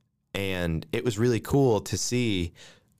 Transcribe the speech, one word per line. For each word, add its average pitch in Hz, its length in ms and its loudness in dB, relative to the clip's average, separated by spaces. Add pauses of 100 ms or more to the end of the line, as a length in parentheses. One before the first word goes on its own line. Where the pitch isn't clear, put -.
(340)
and 90 580 -2
it 117 120 -2
was 110 140 -2
really 117 220 2
cool 131 400 2
to - 160 -6
see 104 560 0 (480)